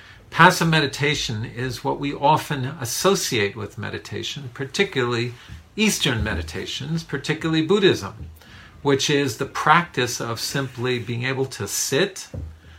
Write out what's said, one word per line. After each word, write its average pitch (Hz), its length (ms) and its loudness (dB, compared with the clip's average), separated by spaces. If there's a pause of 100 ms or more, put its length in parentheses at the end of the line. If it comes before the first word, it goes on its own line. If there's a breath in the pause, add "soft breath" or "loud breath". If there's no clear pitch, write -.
(300 loud breath)
Passive - 380 6
meditation 143 760 0
is 113 400 -8
what 139 140 0
we 143 160 -4
often 143 500 2 (160)
associate 123 760 0
with 104 200 -10
meditation, 101 800 -8
particularly 123 800 -2 (420 loud breath)
Eastern 160 460 2
meditations, 110 800 -4
particularly 160 640 -2
Buddhism, 175 640 2 (520 loud breath)
which 139 280 2
is 139 260 2
the 135 100 -4
practice 156 760 2
of 117 200 -4
simply 127 580 -2
being 117 260 -4
able 131 220 -2
to 107 220 -8
sit - 600 -2 (500 loud breath)